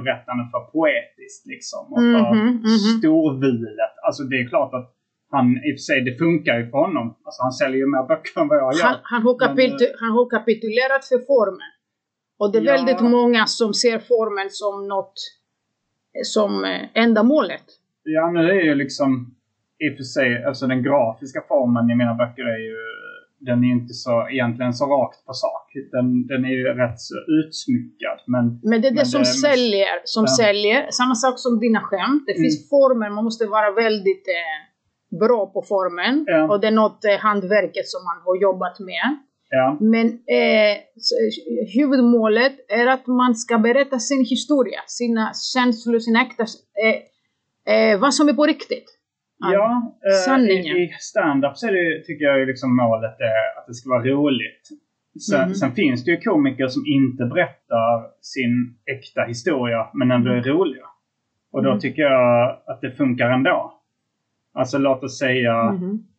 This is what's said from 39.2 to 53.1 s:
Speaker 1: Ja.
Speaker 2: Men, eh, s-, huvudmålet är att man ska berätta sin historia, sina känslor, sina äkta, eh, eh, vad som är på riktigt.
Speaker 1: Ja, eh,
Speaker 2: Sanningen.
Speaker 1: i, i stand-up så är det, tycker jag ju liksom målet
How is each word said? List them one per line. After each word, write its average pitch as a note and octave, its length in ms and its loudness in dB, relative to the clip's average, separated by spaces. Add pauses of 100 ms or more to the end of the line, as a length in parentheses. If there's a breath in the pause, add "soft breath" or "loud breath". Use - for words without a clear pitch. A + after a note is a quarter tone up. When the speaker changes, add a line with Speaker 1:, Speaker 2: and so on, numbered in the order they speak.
Speaker 1:
Ja. C3+ 300 2
Speaker 2:
Men, A3+ 260 4
eh, A3+ 640 2 (240)
s-, A3+ 800 -4
huvudmålet A#3+ 760 4 (160)
är A#3 180 0
att C4 200 0
man B3 280 2
ska A#3 240 -2
berätta B3+ 400 2
sin C4 260 0
historia, B3+ 600 0
sina A3+ 460 -2 (220)
känslor, A#3+ 440 2
sina A#3 240 2
äkta, B3+ 200 -6 (440)
eh, - 880 -6
eh, A3 260 4
vad C#4 140 2
som D4+ 140 4
är - 40 4
på D4 140 2
riktigt. - 380 -4 (540)
Speaker 1:
Ja, A3 540 0 (180)
eh, G3 40 4 (100)
Speaker 2:
Sanningen. F#3+ 520 2
Speaker 1:
i, F3+ 60 2
i E3+ 60 -2 (120)
stand-up C#3+ 560 0
så A#3+ 100 -8
är G#3 60 -2
det, E3+ 320 -2
tycker D3+ 200 -6
jag C#3 140 4
ju C3 80 0
liksom B2+ 300 0
målet A2+ 440 0